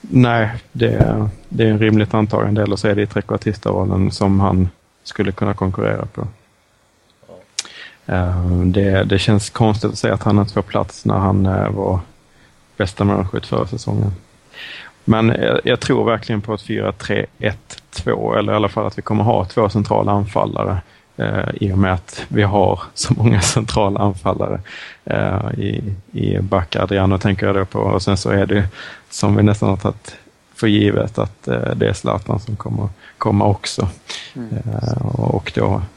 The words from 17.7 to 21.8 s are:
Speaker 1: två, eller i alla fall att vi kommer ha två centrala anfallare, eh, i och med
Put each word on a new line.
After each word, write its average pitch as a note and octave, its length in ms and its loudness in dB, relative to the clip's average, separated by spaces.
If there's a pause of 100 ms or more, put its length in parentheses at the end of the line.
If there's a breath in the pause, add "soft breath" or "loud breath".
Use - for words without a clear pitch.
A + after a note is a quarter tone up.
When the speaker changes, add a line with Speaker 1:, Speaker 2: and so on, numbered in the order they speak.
Speaker 1:
två, A2 440 -2
eller G#2 180 0
i - 20 2
alla G#2 140 0
fall G#2+ 180 -4
att G#2 100 -8
vi G2+ 40 -10
kommer G#2 220 0
ha G#2 220 2
två G#2 240 0
centrala G#2 420 0
anfallare, G2+ 680 -2 (400 soft breath)
eh, G#1 360 -2
i G2 200 -2
och F#2+ 40 0
med F#2+ 160 4